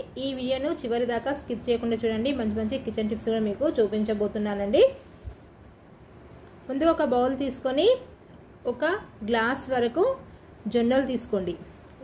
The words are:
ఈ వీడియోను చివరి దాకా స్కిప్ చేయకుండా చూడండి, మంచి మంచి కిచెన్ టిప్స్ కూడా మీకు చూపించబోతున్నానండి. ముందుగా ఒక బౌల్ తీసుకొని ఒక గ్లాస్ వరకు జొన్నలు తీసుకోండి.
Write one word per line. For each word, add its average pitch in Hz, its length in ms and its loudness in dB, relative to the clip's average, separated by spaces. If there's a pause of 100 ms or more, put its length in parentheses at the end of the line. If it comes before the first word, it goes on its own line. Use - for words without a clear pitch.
(240)
ఈ 269 120 -2
వీడియోను 262 340 -2 (120)
చివరి 233 300 0
దాకా 233 280 -2
స్కిప్ - 280 -6
చేయకుండా 233 340 0
చూడండి, 226 380 0
మంచి 214 200 0
మంచి 220 240 -2
కిచెన్ 214 280 -2
టిప్స్ 220 180 -4
కూడా 220 180 2
మీకు 247 300 0
చూపించబోతున్నానండి. 208 1040 2 (1900)
ముందుగా 294 280 4
ఒక 302 180 2
బౌల్ 254 280 2
తీసుకొని 269 460 2 (840)
ఒక 302 100 -4 (460)
గ్లాస్ 233 340 0 (100)
వరకు 247 300 2 (720)
జొన్నలు 254 360 4
తీసుకోండి. 190 440 -2 (480)